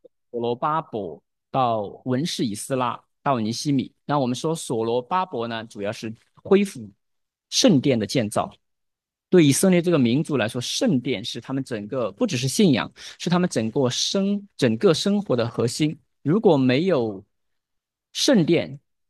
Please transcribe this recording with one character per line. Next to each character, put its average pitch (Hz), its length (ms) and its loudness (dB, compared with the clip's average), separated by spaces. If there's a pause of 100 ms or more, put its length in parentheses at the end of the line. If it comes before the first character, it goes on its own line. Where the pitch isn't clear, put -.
(320)
所 120 80 -8
罗 120 160 -2
巴 156 260 -2
伯 98 400 -10 (300)
到 120 300 0 (240)
文 131 200 -2
士 170 200 -4
以 104 100 -4
斯 135 220 -6
拉 123 200 -4 (240)
到 127 200 0
尼 107 100 -2
西 143 220 -4
米。 127 180 -2 (140)
那 147 140 -2
我 131 60 0
们 123 80 -2
说 160 220 -4
所 113 300 -6
罗 120 160 -2
巴 185 240 -4
伯 120 240 -6
呢， 113 160 -8
主 107 160 -14
要 101 100 -4
是 113 220 -10 (220)
恢 196 280 2
复 120 260 -10 (600)
圣 160 320 4
殿 127 180 2
的 101 80 -4
建 110 220 -2
造。 - 200 -4 (800)
对 180 160 6
以 139 60 6
色 190 180 4
列 175 120 4
这 175 100 0
个 160 80 4
民 127 240 4
族 147 140 -2
来 107 100 2
说， 123 140 -4
圣 202 360 0
殿 117 240 -4
是 120 200 -10
他 - 100 -12
们 135 100 -4
整 107 260 -8
个， 117 220 -4
不 247 160 -2
只 170 120 -2
是 131 100 -2
信 185 240 4
仰， 95 180 2 (300)
是 - 100 -6
他 180 80 2
们 180 120 0
整 110 200 -2
个 131 200 0
生-， 202 640 -4
整 113 220 0
个 175 160 4
生 202 280 0
活 135 140 -2
的 117 100 0
核 117 220 -2
心。 156 320 -2 (220)
如 170 180 2
果 190 160 6
没 131 300 2
有 113 360 -2 (920)
圣 220 320 4
殿， 139 340 0 (300)